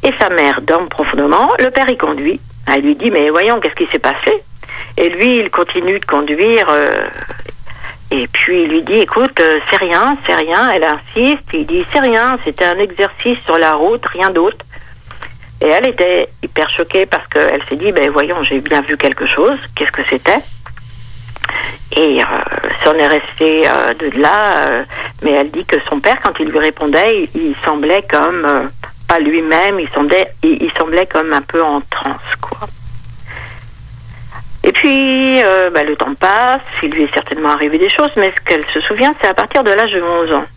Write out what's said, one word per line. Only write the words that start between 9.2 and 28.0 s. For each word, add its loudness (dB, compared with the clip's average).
euh, 4
c'est 2
rien, 2
c'est 0
rien. » 2
Elle 2
insiste, 0
il -2
dit : « 0
C'est 4
rien, 2
c'était -2
un 0
exercice 0
sur 2
la 4
route, 2
rien 0
d'autre. » 0
Et 2
elle 4
était 2
hyper -2
choquée 0
parce -4
qu'elle 0
s'est -4
dit : « 0
Ben 2
voyons, 0
j'ai 0
bien 0
vu -2
quelque 0
chose, 2
qu'est-ce -2
que -6
c'était ? » 2
Et, 2
euh, 2
ça 6
en 4
est 2
resté, 2
euh, 2
de -4
là, 4
euh, 0
mais 2
elle 2
dit -4
que 0
son -2
père, 2
quand 0
il 0
lui 0
répondait, 2
il, -2
il -2
semblait 2